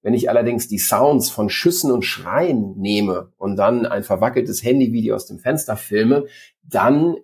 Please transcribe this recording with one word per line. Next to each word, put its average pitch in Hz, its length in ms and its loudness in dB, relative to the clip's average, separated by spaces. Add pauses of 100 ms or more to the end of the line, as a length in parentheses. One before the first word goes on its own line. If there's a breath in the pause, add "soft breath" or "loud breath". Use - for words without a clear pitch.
Wenn 110 140 0
ich 113 120 0
allerdings 117 400 0
die 104 120 -6
Sounds 131 500 2
von 104 220 -4
Schüssen 175 400 0
und 123 100 0
Schreien 107 800 -2
nehme 98 580 -2
und 98 200 -4
dann 113 280 2
ein 101 160 -4
verwackeltes 113 640 -2
Handyvideo 117 500 2
aus 107 140 -6
dem - 100 -16
Fenster 131 400 -4
filme, 135 480 2 (380 loud breath)
dann 151 600 2